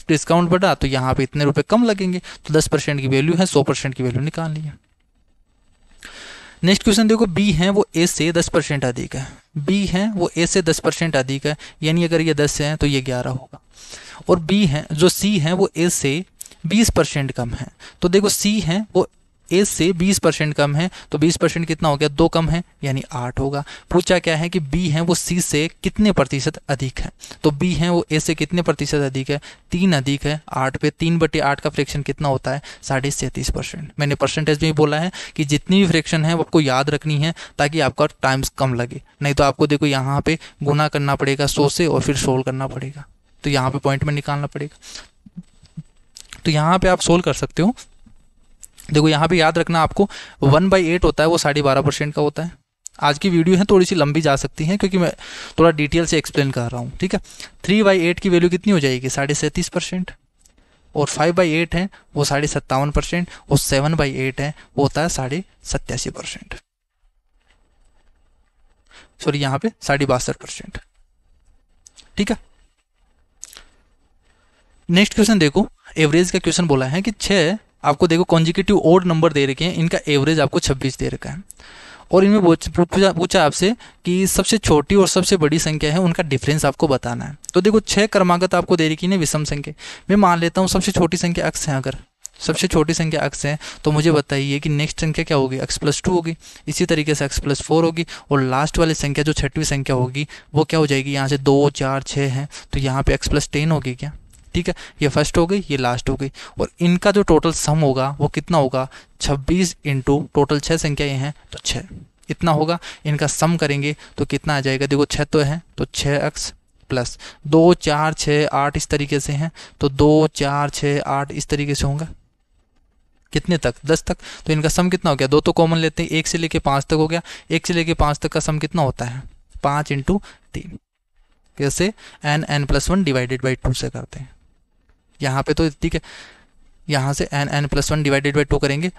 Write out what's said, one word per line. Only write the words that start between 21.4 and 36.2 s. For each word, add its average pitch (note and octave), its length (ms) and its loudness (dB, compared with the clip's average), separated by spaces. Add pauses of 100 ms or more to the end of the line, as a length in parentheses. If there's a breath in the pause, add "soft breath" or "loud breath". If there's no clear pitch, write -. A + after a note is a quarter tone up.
कितना D#3+ 220 -2
हो C#3+ 80 2
गया, D3+ 140 0
दो D#3+ 180 2
कम E3 200 0
है, E3+ 140 0 (220)
यानी C3+ 180 -2 (100)
आठ B2 280 -6
होगा। C#3 220 -2 (280 loud breath)
पूछा F3+ 280 2
क्या E3 180 0
है E3 120 -2
कि F3+ 140 -2
बी D#3+ 260 -2
है D3 140 0
वो E3+ 120 2
सी F3 260 -2
से D#3 260 0 (160)
कितने G#3 300 2
प्रतिशत D3+ 460 -2 (100)
अधिक C3 320 -4
है, - 100 -4 (340 loud breath)
तो D#3 80 4
बी F3 200 -2
है E3 180 0
वो F3 200 0
ए D#3 100 0
से D#3+ 140 -2
कितने E3+ 280 -2
प्रतिशत D3 400 -2
अधिक C3+ 280 -4
है, C#3+ 100 -4 (320 loud breath)
तीन F#3 200 2
अधिक C#3 320 0
है D3 160 -2 (140)
आठ C3 220 -2
पे, D3+ 160 0
तीन E3 260 0
बटे D#3+ 240 0
आठ C#3 180 0
का D3+ 100 -2
फ्रैक्शन C#3+ 320 -4
कितना C#3+ 260 -4
होता C3+ 220 -2
है, C#3 120 -6 (200 loud breath)
साढ़े C#3 300 -2
सैंतीस - 380 -6
परसेंट। D3+ 480 -8
मैंने C#3+ 180 0
परसेंटेज D3+ 460 0
में D#3+ 60 2
ही D#3 60 0
बोला D3+ 240 2
है F3 120 -4 (260 loud breath)
कि D#3 100 -2
जितनी D3+ 340 2
भी F#3+ 80 4
फ्रैक्शन D#3+ 360 0